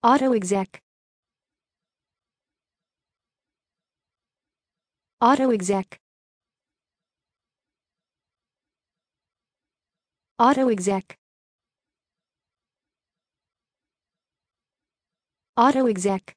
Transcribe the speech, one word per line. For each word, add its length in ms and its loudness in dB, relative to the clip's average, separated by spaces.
Auto 320 2
exec. 480 -4
Auto 300 2
exec. 580 -4
Auto 280 2
exec. 500 -4
Auto 320 2
exec. 480 -6